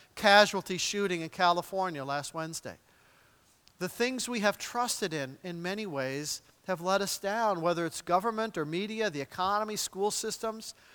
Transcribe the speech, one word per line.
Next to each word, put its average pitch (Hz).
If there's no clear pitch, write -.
casualty 202
shooting 180
in 160
California 175
last 139
Wednesday. 160
The 180
things 240
we 240
have 202
trusted 233
in, 139
in 175
many 196
ways, 139
have 180
let 190
us 196
down, 202
whether 170
it's -
government 220
or 165
media, 208
the 147
economy, 202
school 202
systems, 220